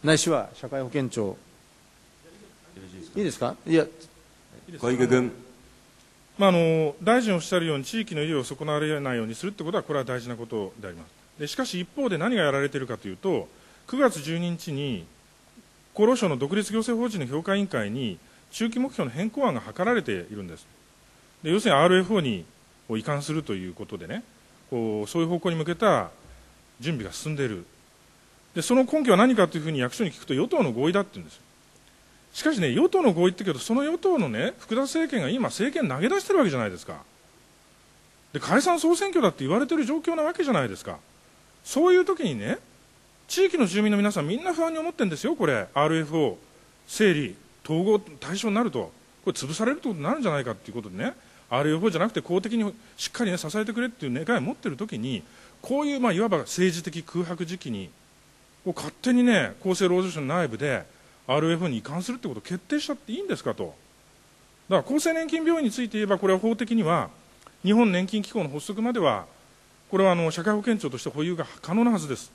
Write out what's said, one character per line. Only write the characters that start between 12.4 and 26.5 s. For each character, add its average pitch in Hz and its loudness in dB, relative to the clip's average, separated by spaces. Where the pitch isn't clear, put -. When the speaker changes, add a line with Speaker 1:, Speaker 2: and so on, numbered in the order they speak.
Speaker 3:
や 143 4
ら 139 0
れ 139 0
て 143 -6
い - -2
る 131 -6
か 113 -6
と - -12
い 95 -8
う 92 -12
と、 147 -2
九 254 -6
月 233 2
十 160 -4
二 175 -2
日 165 -8
に、 135 -4
厚 214 4
労 254 6
省 226 0
の 147 2
独 139 -4
立 196 -2
行 220 2
政 226 -2
法 247 -2
人 208 -4
の 131 -4
評 139 -4
価 196 -2
委 202 0
員 196 0
会 110 -2
に、 110 -4
中 226 -2
期 240 -4
目 262 -2
標 175 -4
の 113 -10
変 196 -2
更 277 0
案 175 2
が 113 -4
諮 110 -6
ら 240 2
れ 226 2
て 127 -4
い 98 0
る 104 -10
ん 90 -10
で 80 -14
す。 - -20
で、 156 -2
要 208 2
す 226 2
る 160 6
に 139 8
ア 160 8
ー - 8
ル 185 6
エ 190 2
フ 196 0
オ - 4
ー - 0
に、 107 -2
を 113 -2
移 107 -4
管 143 -4
す 151 -6
る 156 -2
と 123 -6
い 92 -6
う 87 -12
こ 101 -12
と 101 -12
で 85 -12
ね、 175 -10
こ 110 -2
う、 - -12
そ 170 -4
う - 2
い 165 2
う 165 -4
方 170 -2
向 175 -2
に 165 -2
向 160 -2
け 165 -4
た 139 2